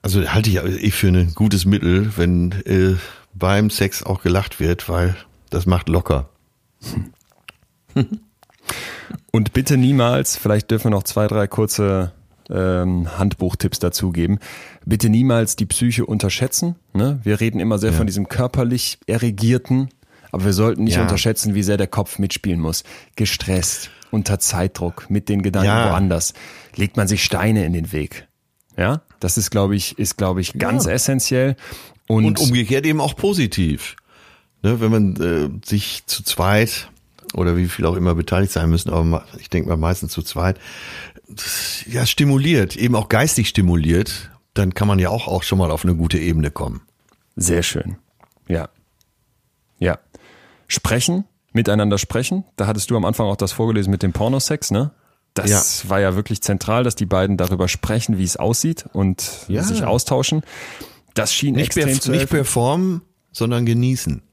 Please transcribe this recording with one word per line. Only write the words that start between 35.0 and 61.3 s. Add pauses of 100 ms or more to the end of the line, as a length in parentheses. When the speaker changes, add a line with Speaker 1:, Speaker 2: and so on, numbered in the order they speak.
Speaker 1:
äh, (180)
sich
zu
zweit (440)
oder
wie
viel
auch
immer
beteiligt
sein
müssen,
aber
ma-, (160)
ich
denk
mal
meistens
zu
zweit, (680)
das,
ja,
stimuliert,
eben
auch
geistig
stimuliert, (240)
dann
kann
man
ja
auch,
auch
schon
mal
auf
eine
gute
Ebene
kommen. (540)
Speaker 2:
Sehr
schön. (520)
Ja. (1120)
Ja. (720)
Sprechen, (300)
miteinander
sprechen. (140)
Da
hattest
du
am
Anfang
auch
das
vorgelesen
mit
dem
Pornosex,
ne? (420)
Das
Speaker 1:
Ja.
Speaker 2:
war
ja
wirklich
zentral,
dass
die
beiden
darüber
sprechen,
wie
es
aussieht
und (160)
Speaker 1:
Ja.
Speaker 2:
sich
austauschen. (720)
Das